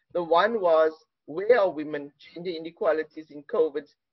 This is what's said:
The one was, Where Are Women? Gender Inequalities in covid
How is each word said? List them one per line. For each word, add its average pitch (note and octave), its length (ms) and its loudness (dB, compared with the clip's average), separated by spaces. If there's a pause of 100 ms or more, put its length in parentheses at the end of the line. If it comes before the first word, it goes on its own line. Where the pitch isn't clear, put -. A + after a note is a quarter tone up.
(140)
The F3 100 -2
one F#3+ 380 2
was, D#3+ 320 4 (320)
Where G3+ 340 -2
Are F#3+ 100 2
Women? D3 420 -8 (220)
Gender F3 160 -10
Inequalities D#3+ 800 -4
in C#3+ 140 -18
covid D3+ 440 -2 (260)